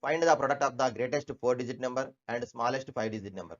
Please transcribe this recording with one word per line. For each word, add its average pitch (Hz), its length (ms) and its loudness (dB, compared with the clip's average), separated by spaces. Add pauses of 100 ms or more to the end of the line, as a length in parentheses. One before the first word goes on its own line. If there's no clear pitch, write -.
Find 156 260 2
the 160 100 10
product 139 280 2
of 127 120 0
the 131 80 4 (100)
greatest 127 320 -2 (120)
four 123 180 4
digit 120 260 -6
number 127 180 -2 (280)
and 120 100 -2 (120)
smallest 127 340 -2 (100)
five 113 180 -2
digit 101 240 -8
number. 85 200 -14